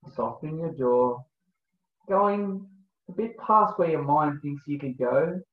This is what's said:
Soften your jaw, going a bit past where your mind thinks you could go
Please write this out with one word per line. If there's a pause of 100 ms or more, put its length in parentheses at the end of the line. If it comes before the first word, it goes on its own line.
(160)
Soften
your
jaw, (880)
going (420)
a
bit
past
where
your
mind
thinks
you
could
go (120)